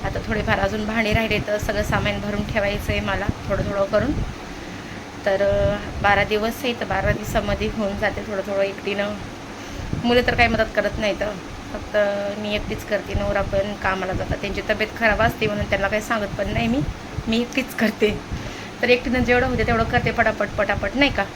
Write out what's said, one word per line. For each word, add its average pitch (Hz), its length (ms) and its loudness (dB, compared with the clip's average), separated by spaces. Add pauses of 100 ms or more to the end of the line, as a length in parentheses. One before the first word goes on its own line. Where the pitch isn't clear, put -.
आता 190 240 -2
थोडेफार 214 320 2
अजून 208 260 0
भांडे 214 280 0
राहिले, 214 340 2
तर 208 100 0
सगळं 208 260 0
सामान 202 360 0
भरून 208 320 -2
ठेवायचं 202 400 0
आहे 208 80 2
मला 202 260 0 (240)
थोडं 196 140 2
थोडं 202 220 0
करून. 214 260 2 (1120)
तर, 196 160 2
अ, 202 360 4 (240)
बारा 202 220 6
दिवस 214 400 0
आहे, 240 160 2
तर 220 60 -2
बारा 196 260 2
दिवसामध्ये 208 640 0
होऊन 202 200 0
जाते 202 240 -2
थोडं 208 200 -4
थोडं 196 200 0
एकटीनं. 202 520 -2 (920)
मुलं 240 240 6
तर 233 80 2
काही 233 140 6
मदत 220 260 0
करत 208 240 0
नाही, 208 200 0
तर 208 100 -2 (440)
फक्त 214 240 -4 (420)
मी 208 160 -4
एकटीच 208 300 -4
करते. 202 280 -2
नवरा 202 280 0
पण 196 320 0 (100)
कामाला 190 300 0
जातात, 180 280 -2
त्यांची 196 280 -4
तब्येत 214 180 2 (120)
खराब 214 220 4
असते 226 260 2
म्हणून 208 220 -2
त्यांना 196 180 2
काही 214 140 0
सांगत 214 360 -2
पण 202 120 -2
नाही 226 180 0
मी, 247 120 2 (480)
मी 226 120 2
एकटीच 240 360 -2
करते. 208 680 0 (400)
तर 247 80 0
एकटीनं 247 300 4
जेवढं 247 280 4
होते 226 200 0
तेवढं 226 160 4
करते 233 280 2
पटापट 220 360 2 (100)
पटापट, 202 380 0
नाही 277 180 4
का? 196 100 0 (120)